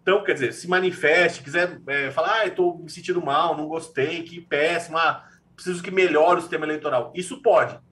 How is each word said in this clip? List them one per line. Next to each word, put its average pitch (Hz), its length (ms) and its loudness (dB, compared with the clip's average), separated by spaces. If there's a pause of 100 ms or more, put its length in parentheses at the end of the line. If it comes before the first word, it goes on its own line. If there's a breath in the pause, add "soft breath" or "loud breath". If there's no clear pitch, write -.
Então, 196 240 2
quer 160 100 0
dizer, 135 180 -2
se - 160 -14
manifeste, 175 720 2
quiser, 165 440 -2
é, 139 240 -2
falar, 180 300 0
"Ah, 208 60 0
eu 185 80 -6
tô 175 220 0
me 160 120 -16
sentindo 175 320 -4
mal, 156 360 0
não 151 120 -6
gostei, 160 540 -4
que 170 180 -14
péssimo, 160 560 -2
ah, 160 280 0 (300 loud breath)
preciso 175 280 -8
que 190 80 -10
melhore 175 480 4
o - 20 -4
sistema 156 240 -4
eleitoral." 151 500 -2
Isso - 280 -10
pode. 175 360 4 (140)